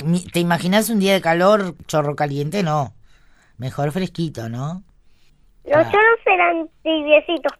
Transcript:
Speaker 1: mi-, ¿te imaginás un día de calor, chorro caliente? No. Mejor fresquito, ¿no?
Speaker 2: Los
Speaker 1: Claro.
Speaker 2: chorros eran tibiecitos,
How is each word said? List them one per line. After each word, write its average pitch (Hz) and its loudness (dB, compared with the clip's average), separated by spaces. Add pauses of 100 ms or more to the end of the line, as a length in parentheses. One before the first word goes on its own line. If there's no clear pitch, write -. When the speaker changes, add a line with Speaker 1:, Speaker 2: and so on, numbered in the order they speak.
Speaker 1:
mi-, 170 -2
¿te - -4
imaginás 175 0
un 226 0
día 196 2
de 190 2
calor, 180 2 (120)
chorro 147 -2
caliente? 147 -4
No. 151 -2 (640)
Mejor 143 -6
fresquito, 165 -6
¿no? 143 -10 (800)
Speaker 2:
Los - -12
Speaker 1:
Claro. 427 2
Speaker 2:
chorros 453 4
eran 349 0 (120)
tibiecitos, 302 2